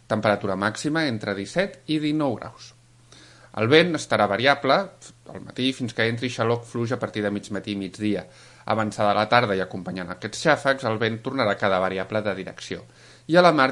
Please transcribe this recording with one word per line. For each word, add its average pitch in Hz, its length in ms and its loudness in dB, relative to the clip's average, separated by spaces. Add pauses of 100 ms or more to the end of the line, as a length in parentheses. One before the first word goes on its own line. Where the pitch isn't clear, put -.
Temperatura 104 560 0
màxima 147 480 -2
entre 104 240 -4
disset 170 560 -4
i 156 80 0
dinou 147 400 -2
graus. - 380 -16 (840)
El 110 80 2
vent 165 240 6
estarà 110 320 0
variable 131 500 2 (540)
al 95 160 -16
matí 127 220 -2 (100)
fins 120 160 -6
que 113 160 2
entri 120 240 -4
xaloc 117 320 0
fluix 117 300 -4
a - 60 -2
partir 107 200 -4
de 104 80 0
mig 101 240 -6
matí 98 220 -6
i - 20 -4
migdia. 98 460 -4 (500)
Avançada 107 400 2
la 104 160 2
tarda 120 240 4
i 95 80 0
acompanyant 90 480 -8
aquests 107 380 -10
xàfecs, 135 420 2
el 110 80 0
vent 113 240 -2
tornarà 127 320 0
a - 60 -6
quedar 95 240 2
variable 95 420 -2
de 101 140 -2
direcció. 90 420 -10 (480)
I 160 80 4
a 180 80 10
la 170 80 8
mar 135 180 4